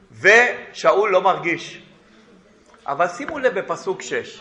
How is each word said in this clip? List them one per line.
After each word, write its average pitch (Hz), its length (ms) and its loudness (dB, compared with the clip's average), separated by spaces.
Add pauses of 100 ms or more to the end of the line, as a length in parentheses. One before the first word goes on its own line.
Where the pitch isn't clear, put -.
(200)
ושאול 202 920 4
לא 185 120 2
מרגיש. 170 600 -2 (1040)
אבל 151 220 -2
שימו 294 300 -12
לב 254 200 -2
בפסוק - 440 -6
שש, - 380 -8